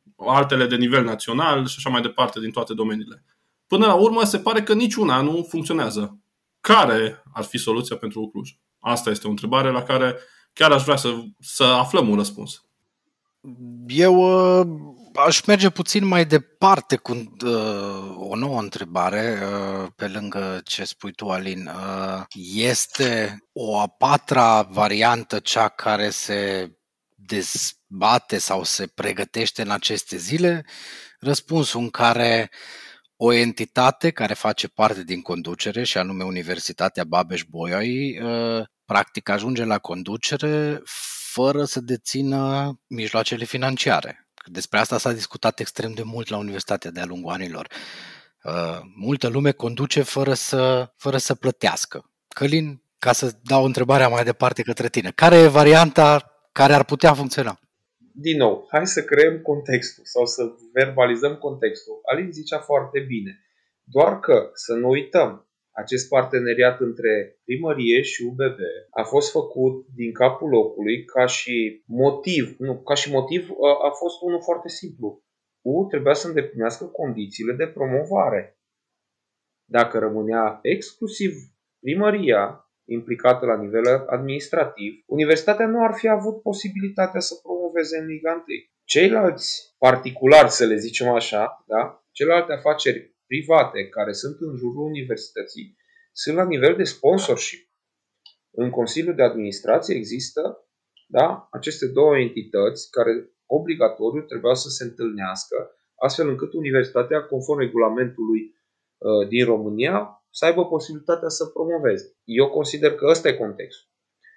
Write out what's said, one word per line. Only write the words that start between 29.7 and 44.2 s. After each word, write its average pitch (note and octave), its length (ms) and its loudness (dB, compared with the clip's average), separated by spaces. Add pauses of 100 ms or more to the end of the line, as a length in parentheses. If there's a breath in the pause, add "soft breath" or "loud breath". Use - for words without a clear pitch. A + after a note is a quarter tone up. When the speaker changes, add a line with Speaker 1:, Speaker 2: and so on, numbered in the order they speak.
Speaker 2:
aceste G#2 460 -6
zile? D#3+ 480 0 (540 loud breath)
Răspunsul C#3 600 -2
în A#2 100 -4
care A#2 600 2 (640 loud breath)
o A#2 160 4
entitate A#2+ 800 0
care G#2+ 240 -4
face - 340 -4
parte G#2+ 360 0
din F2 160 -6
conducere, F2 640 -6
și A#2 160 -4
anume F#2 260 -4
Universitatea F2+ 800 -6
Babeș-Bolyai, F2+ 1160 -4
uh, A#2 420 -4 (200)
practic - 440 -2
ajunge A2+ 360 -2
la A2 140 0
conducere D3 1040 -6 (500)
fără C#3 320 0
să C3+ 160 -6
dețină C3+ 920 -4 (140)
mijloacele A2+ 580 -4
financiare. B2+ 840 -4 (160)